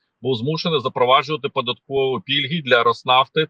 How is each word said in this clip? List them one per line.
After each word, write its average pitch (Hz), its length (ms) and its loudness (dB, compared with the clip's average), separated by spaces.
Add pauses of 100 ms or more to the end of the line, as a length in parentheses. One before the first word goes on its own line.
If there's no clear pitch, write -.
(220)
був 127 140 -2
змушений 156 440 -2
запроваджувати 123 680 0
податкові 131 760 -4
пільги 143 360 -4
для 123 220 4
Роснафти 131 680 0